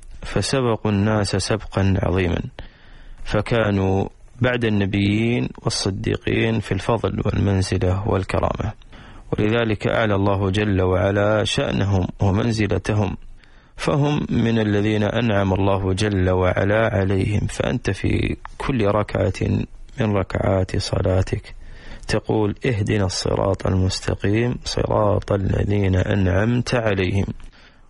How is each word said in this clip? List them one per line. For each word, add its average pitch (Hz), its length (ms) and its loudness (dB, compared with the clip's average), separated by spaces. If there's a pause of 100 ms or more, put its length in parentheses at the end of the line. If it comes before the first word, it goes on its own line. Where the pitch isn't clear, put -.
(220)
فسبقوا 113 720 -2
الناس 104 440 0
سبقا 98 580 0 (100)
عظيما، 85 380 0 (840)
فكانوا 101 840 0 (340)
بعد 123 240 2
النبيين 107 840 2 (140)
والصديقين 110 960 -2
في - 120 -4
الفضل 98 540 -2
والمنزلة 95 840 0
والكرامة، - 680 -2 (580)
ولذلك 110 560 0
أعلى 110 280 2
الله 98 340 0
جل 98 320 2
وعلا 101 640 2
شأنهم 98 640 0 (120)
ومنزلتهم، 104 960 0 (580)
فهم 147 540 0
من 113 300 2
الذين 107 440 2
أنعم 101 500 2
الله 98 400 2
جل 98 360 2
وعلا 95 640 2
عليهم. 98 540 2
فأنت - 440 -2
في - 460 -2 (200)
كل 120 280 0
ركعة 101 800 0 (340)
من 107 120 2
ركعات 95 680 0
صلاتك - 800 0 (520)
تقول: 107 480 0 (100)
"اهدنا 104 400 0
الصراط - 600 0
المستقيم، 95 960 0
صراط 107 680 0
الذين 101 640 2
أنعمت 104 800 2
عليهم". 98 500 0 (640)